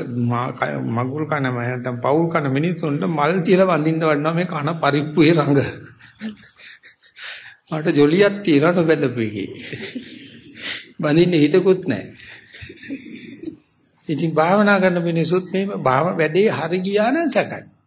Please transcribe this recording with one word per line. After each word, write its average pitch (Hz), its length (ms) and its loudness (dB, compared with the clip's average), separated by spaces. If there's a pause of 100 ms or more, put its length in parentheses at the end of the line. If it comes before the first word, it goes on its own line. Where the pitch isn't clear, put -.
(240)
මා-, 120 280 -2
ක-, 139 260 -4 (100)
මගුල් 127 380 -4
කන 147 200 -4
නැත්නම් 123 520 -4
පවුල් 143 300 0
කන 165 220 -2
මිනිස්සුන්ට 156 560 -2
මල් 156 340 0
තියලා 190 280 4
වඳින්න 160 340 2
වඩනවා 156 320 0
මේ 175 140 -2
කන 151 280 -4
පරිප්පුවේ 151 580 2
රඟ. 143 260 4 (2000)
මට 156 260 -4
ජොලියක් 175 480 4
තියලා 156 300 4
නොබැඳපු 151 500 2
එකේ. 104 280 -6 (1500)
බඳින්න 165 400 2
හිතකුත් 175 480 4
නැහැ. - 420 -6 (1800)
ඉතින් 160 280 -4
භාවනා 196 480 4
කරන 180 220 2
මිනිස්සුත් 170 460 0
මේ 190 180 -2 (140)
භාව 131 340 2
වැඩේ 170 360 2
හරි 165 300 -2
ගියා 202 320 0
නම් 330 180 0
සැකයි. - 340 -2 (240)